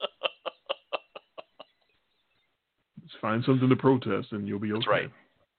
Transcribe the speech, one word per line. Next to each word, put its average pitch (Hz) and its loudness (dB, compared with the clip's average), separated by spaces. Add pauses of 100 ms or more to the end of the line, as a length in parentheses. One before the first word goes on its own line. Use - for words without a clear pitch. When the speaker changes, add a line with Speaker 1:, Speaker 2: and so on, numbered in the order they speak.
(3000)
Speaker 1:
Just - -20
find 113 0
something 131 4
to 127 6
protest 120 2
and 101 -6
you'll 101 -4
be 104 -4
okay. 107 -2
Speaker 2:
That's 113 -2
right. 98 2 (480)